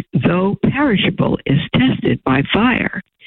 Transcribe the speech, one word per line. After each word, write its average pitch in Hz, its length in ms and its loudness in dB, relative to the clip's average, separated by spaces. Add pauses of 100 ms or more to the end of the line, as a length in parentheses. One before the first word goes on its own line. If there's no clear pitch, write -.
(260)
though 185 380 0
perishable 233 840 0
is 139 140 2 (160)
tested 233 480 0
by 135 180 0 (120)
fire, 226 480 -2 (260)